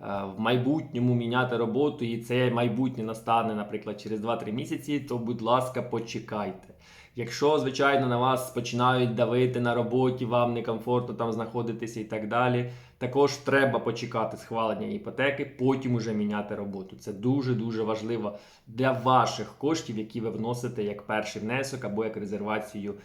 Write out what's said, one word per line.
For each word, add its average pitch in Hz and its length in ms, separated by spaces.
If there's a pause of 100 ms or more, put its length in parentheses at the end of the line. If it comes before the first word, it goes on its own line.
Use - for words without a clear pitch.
(380)
в - 20
майбутньому 123 760
міняти 120 420
роботу, 123 480
і 117 120
це 123 340
майбутнє 120 520
настане, 110 520
наприклад, 104 460
через 107 180
два-три 110 320
місяці, 147 480
то, 127 180
будь 117 240
ласка, 123 400
почекайте. 107 920 (420)
Якщо, 143 440
звичайно, 135 480
на 120 100
вас 127 320
починають 123 640
давити 123 440
на 120 160
роботі, 123 500
вам 120 280
некомфортно 120 640
там 113 160
знаходитися 113 680
і 110 40
так 107 240
далі, 120 440 (260)
також 135 400
треба 135 420
почекати 117 580
схвалення 107 500
іпотеки, 135 580 (140)
потім 127 360
уже 113 180
міняти 104 420
роботу. 98 400
Це - 180
дуже-дуже 113 680
важливо 107 540 (300)
для 127 240
ваших 117 640
коштів, 143 400
які 110 240
ви 110 80
вносите 110 540
як 104 240
перший 107 340
внесок 123 440
або 104 180
як 107 140
резервацію 104 760 (120)